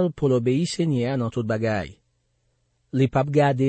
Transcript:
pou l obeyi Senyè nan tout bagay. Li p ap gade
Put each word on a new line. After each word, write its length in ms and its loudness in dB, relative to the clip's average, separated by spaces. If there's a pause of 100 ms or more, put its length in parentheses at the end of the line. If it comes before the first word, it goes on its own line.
(160)
pou 140 0
l 80 4
obeyi 260 0
Senyè 560 -2
nan 120 -2
tout 120 -2
bagay. 460 -2 (1040)
Li 160 4
p 80 0
ap 80 -2
gade 400 2